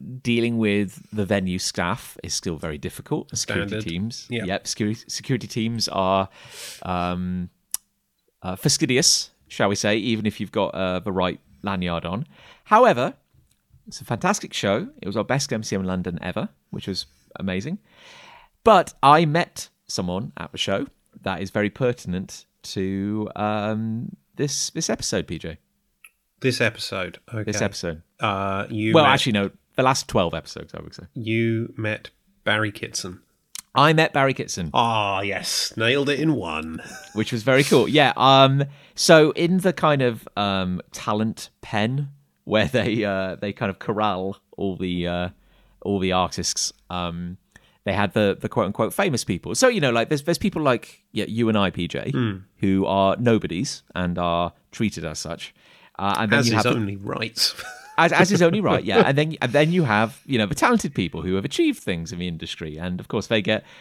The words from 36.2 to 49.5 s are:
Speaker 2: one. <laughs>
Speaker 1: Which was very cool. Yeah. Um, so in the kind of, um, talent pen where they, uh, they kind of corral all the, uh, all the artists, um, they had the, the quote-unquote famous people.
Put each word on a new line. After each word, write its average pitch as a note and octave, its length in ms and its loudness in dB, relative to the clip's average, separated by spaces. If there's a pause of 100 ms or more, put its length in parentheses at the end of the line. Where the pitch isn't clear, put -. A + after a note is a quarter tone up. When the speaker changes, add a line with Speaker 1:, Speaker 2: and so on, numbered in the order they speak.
Speaker 2:
one. D#2+ 480 -6 (160)
<laughs> - 160 -20
Speaker 1:
Which G#2+ 180 -2
was A2+ 120 -4
very C3+ 200 6
cool. C3+ 240 6
Yeah. C3+ 300 4
Um, C3+ 460 8 (320)
so D#3 360 8
in E3+ 280 2
the F3+ 140 2
kind D3 280 2
of, A#2+ 340 0
um, F#2+ 460 0 (100)
talent A2 580 -2 (120)
pen B2+ 480 -2 (360)
where G2+ 220 2
they, A2 360 0
uh, F#2+ 320 -2
they G#2 160 -6
kind G#2 180 -4
of F#2 100 -8
corral G2 580 -2 (180)
all F#2+ 220 -4
the, F2+ 300 -2
uh, F2 220 -2 (520)
all G2 180 0
the F#2 140 0
artists, - 580 -2 (180)
um, F2 480 -6 (480)
they G2+ 80 -2
had G2+ 200 0
the, G#2 260 2
the - 80 -6
quote-unquote G#2 460 -2
famous F3 300 0
people. F2 320 -4